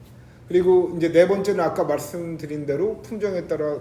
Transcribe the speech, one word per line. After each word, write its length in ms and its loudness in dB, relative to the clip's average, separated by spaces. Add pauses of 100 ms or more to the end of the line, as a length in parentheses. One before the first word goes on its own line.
(480)
그리고 480 4
이제 160 0
네 160 8
번째는 320 0
아까 240 0
말씀드린 840 -6
대로 360 -2
품종에 440 -6
따라 340 -4